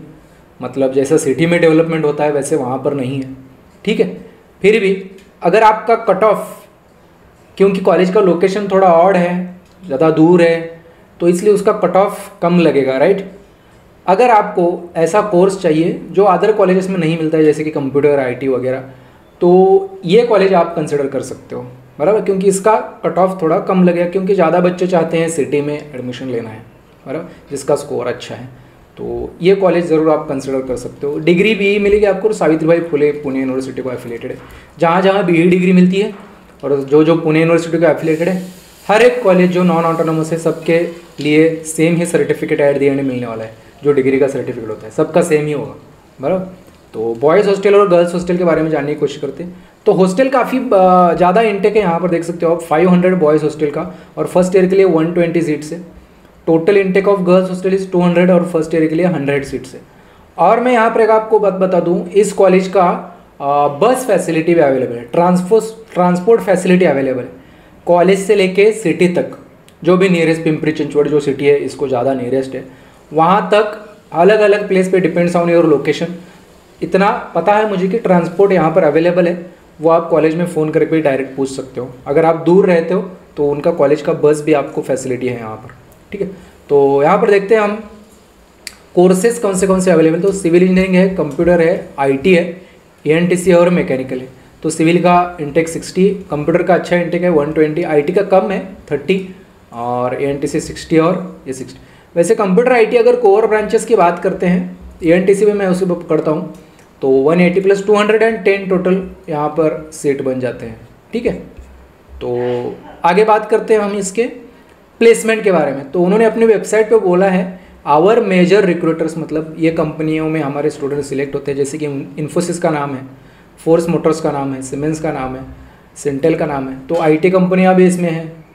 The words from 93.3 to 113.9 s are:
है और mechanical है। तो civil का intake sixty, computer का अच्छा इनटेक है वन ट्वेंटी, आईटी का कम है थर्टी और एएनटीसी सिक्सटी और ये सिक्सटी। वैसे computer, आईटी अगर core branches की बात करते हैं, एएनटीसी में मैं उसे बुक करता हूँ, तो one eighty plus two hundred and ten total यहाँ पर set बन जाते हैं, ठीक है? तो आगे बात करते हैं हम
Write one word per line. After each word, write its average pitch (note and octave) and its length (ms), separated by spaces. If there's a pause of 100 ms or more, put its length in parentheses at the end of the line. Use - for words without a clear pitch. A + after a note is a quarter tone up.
है F3 60
और F3 140
mechanical C3 480
है। B2+ 100 (340)
तो D#3+ 80
civil E3 280
का F3 420
intake D#3 280
sixty, - 400 (220)
computer D#3 320
का F3+ 120
अच्छा F3 220
इनटेक F3 260
है F3+ 60
वन D3+ 240
ट्वेंटी, D#3 300
आईटी D#3 300
का G3 100
कम F#3+ 280
है F#3 140 (280)
थर्टी F#3 420 (380)
और B2 500
एएनटीसी C#3+ 380
सिक्सटी - 380
और F3 480
ये C3+ 60
सिक्सटी। B2+ 280 (360)
वैसे F3 180
computer, G#3+ 380
आईटी A#3+ 240
अगर A#3+ 200
core A3 300
branches G#3+ 380
की A3+ 120
बात F3 220
करते F#3 280
हैं, F3+ 320 (260)
एएनटीसी F#3+ 400
में G#3 100
मैं G3+ 120
उसे F#3 180
बुक F3 240
करता D#3 220
हूँ, F3 240 (480)
तो C#3 60
one C#3 320
eighty F3+ 200
plus G3 260
two G#3+ 80
hundred G#3+ 280
and A3+ 220
ten G3 240
total F#3 420 (180)
यहाँ D3+ 200
पर D#3 440
set C#3 300
बन C3 180
जाते A#2+ 260
हैं, A2+ 140 (320)
ठीक A#3+ 140
है? G3+ 60 (880)
तो B2 100 (720)
आगे F3+ 200
बात G#3+ 260
करते A3 240
हैं G#3+ 60
हम G3+ 120